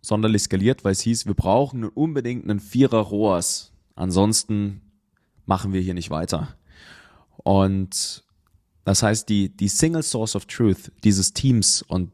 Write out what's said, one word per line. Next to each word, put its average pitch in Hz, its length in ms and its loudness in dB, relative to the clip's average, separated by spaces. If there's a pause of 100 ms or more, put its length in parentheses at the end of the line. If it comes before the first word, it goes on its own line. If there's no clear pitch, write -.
sonderlich 107 420 0
skaliert, 101 420 0
weil 98 80 2
es 95 100 -2
hieß, 113 240 -2
wir 101 80 -2
brauchen 123 500 0
unbedingt 123 600 -4
einen 104 140 -2
Vierer 120 420 2
roas, 101 720 -2 (220)
ansonsten 101 840 0 (640)
machen 95 300 0
wir 92 80 0
hier 92 120 -2
nicht 87 160 -8
weiter. 80 460 -6 (800)
Und 95 880 0 (600)
das 98 180 2
heißt, 107 260 0
die, 98 260 0
die 101 140 0
Single 160 340 0
Source 113 320 -4
of 101 120 -6
Truth - 440 0 (140)
dieses 95 300 2
Teams 120 480 2
und 90 320 -4